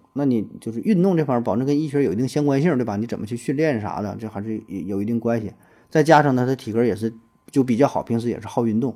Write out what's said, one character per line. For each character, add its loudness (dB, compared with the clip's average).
那 -4
你 0
就 -8
是 -8
运 2
动 4
这 2
方 0
面， 2
保 0
证 -2
跟 0
医 -4
学 0
有 0
一 -4
定 -2
相 0
关 2
性， 2
对 0
吧？ -4
你 -4
怎 -6
么 -8
去 -6
训 -4
练 0
啥 -6
的， -6
这 -8
还 -8
是 -6
有， -8
有 -2
一 -4
定 -2
关 0
系。 -8
再 2
加 8
上 2
呢， 2
他 0
体 -6
格 2
也 2
是 -4
就 2
比 2
较 4
好， -4
平 -2
时 -4
也 -4
是 -12
好 -2
运 2
动 -2